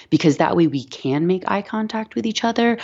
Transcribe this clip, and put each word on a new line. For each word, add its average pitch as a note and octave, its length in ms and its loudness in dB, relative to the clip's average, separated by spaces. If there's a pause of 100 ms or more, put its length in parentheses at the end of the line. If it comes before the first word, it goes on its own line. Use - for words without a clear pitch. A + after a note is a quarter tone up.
(100)
because D3+ 260 4
that E3 180 2
way E3+ 140 4
we C3+ 160 -2
can D3 420 -2
make F3+ 240 0
eye G3+ 120 -2
contact A3 520 -6
with A3+ 120 -2
each A3 180 -2
other, A#3 400 0